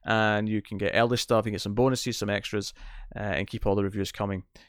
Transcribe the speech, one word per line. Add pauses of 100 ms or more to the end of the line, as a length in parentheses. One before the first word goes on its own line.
and
you
can
get
early
stuff,
you
can
get
some
bonuses,
some
extras, (420)
uh,
and
keep
all
the
reviews
coming. (280)